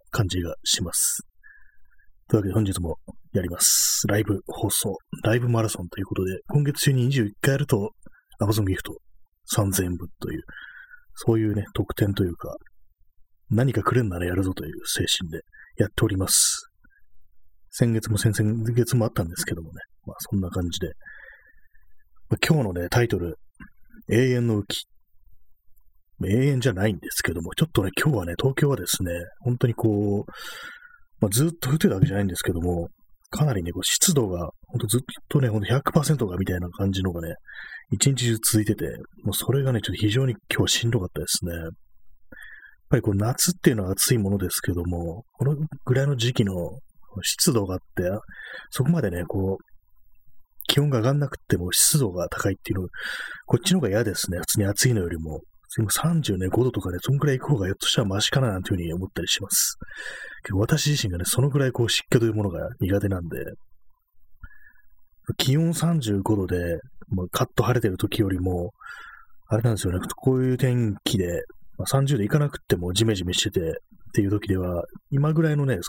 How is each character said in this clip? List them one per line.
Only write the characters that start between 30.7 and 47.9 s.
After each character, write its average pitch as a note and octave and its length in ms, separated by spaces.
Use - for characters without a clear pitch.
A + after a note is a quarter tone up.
ま A2 60
あ、 - 40
ず C3+ 180
っ - 20
と C3 100
降 C#3+ 40
っ D#3+ 40
て G3+ 100
た A2 60
わ F#2+ 60
け - 60
じ - 60
ゃ G2 40
な G2+ 60
い - 20
ん G2 40
で F2 80
す - 60
け - 100
ど F2 80
も、 E2+ 280
か - 140
な C3+ 100
り F#2+ 80
ね、 E2+ 100
こ - 80
う - 40
湿 - 300
度 A#2+ 140
が、 F2 220
ほ - 100
ん - 20
と A2+ 80
ず A#2 120
っ - 20
と D3 120
ね、 B2+ 80
ほ G#2+ 100
ん - 20
と F#2+ 60
百 C3 260
パ E3+ 80
ー C#3 40
セ - 100
ン - 40
ト A#2 80
が F2+ 100
み F#2+ 100
た F#2 100
い F2 40
な F2 100
感 G2 220
じ F#2 100
の F#2 100
が E2+ 100
ね、 D#2+ 120
一 A#2+ 200
日 B2 160
中 A#2 100
続 G#2+ 260
い - 20
て G#2+ 100
て、 E2+ 100
も G#2 60
う G2 40
そ - 180
れ C#3 100
が C3+ 100
ね、 A2+ 80
ち - 100
ょ - 20
っ F#2 40
と G#2+ 100
非 G#2 40
常 C3 160
に B2 60
今 - 260
日 A2 40
は G#2 60
し - 180
ん A#2 40
ど A#2 100
か F2+ 60
っ - 60
た - 80
で F2 60
す - 180
ね。 F2 80
や E2 160
っ - 20
ぱ C#3 60
り A2+ 60
こ G#2+ 100
う G2 40
夏 A#2 360
っ - 20
て - 160
い - 20
う A#2 40
の G#2 80
は F#2 80
暑 F#2+ 220
い A#2+ 40
も G2 120
の G2+ 80
で F2+ 120
す - 100
け - 120
ど F2 120
も、 E2+ 480
こ - 120
の C#3+ 120
ぐ B2+ 100
ら C3+ 100
い - 20
の C#3+ 100
時 A#2 180
期 A2+ 100
の G2 80
湿 - 300
度 G#2+ 120
が F#2 100
あ - 40
っ - 20
て、 - 220